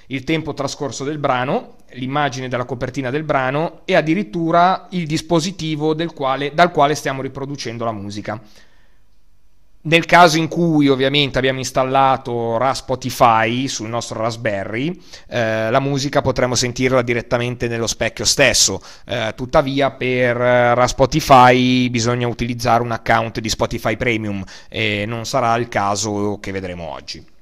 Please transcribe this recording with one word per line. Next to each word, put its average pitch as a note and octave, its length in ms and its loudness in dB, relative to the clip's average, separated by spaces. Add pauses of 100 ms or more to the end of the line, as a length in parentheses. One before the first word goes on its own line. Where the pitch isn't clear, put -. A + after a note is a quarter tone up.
il B2+ 140 -8
tempo D3+ 300 -4
trascorso C#3+ 500 -8
del D3+ 140 -6
brano, C#3 600 -2 (160)
l'immagine C3 540 -4
della B2 180 -4
copertina B2+ 440 -6
del D3+ 140 -4
brano C#3+ 600 -2
e F#3 100 0
addirittura E3+ 960 2
il F3 160 -4
dispositivo D#3 880 -2
del E3 180 -4
quale, C#3 400 -4
dal E3+ 160 4
quale D3+ 240 2
stiamo C3+ 300 -6
riproducendo C3 600 -8
la A#2 80 -4
musica. G#2 760 -10 (1120)
Nel D#3+ 260 2
caso E3+ 320 8
in D#3+ 120 0
cui D#3 400 4
ovviamente C3+ 480 2
abbiamo C3 220 0
installato B2+ 960 0
Ra B2+ 160 2
Spotify B2 960 2
sul G#2+ 180 -8
nostro A2+ 320 -6
Raspberry, A2+ 840 -4 (280)
eh, A2 400 -2
la C3 100 2
musica C#3 420 -2
potremo B2 340 0
sentirla B2+ 480 0
direttamente A#2+ 680 -2
nello A#2 180 -4
specchio A2 380 -4
stesso. G#2+ 560 2 (240)
Eh, A2 320 -4
tuttavia C3+ 540 0
per, B2+ 500 0
eh, B2 320 4
Ra B2 140 2
Spotify B2+ 1000 6
bisogna A#2+ 380 -2
utilizzare A#2+ 560 0
un A#2 80 -6
account A2+ 480 -2
di A2 80 -4
Spotify A2 480 -2
Premium G#2+ 480 -4 (240)
e G#2 380 -4
non A2+ 200 -6
sarà A#2+ 300 0
il A#2+ 140 -2
caso G#2 720 -2
che G2 100 -10
vedremo F2+ 380 -8
oggi. C#2 360 -14 (160)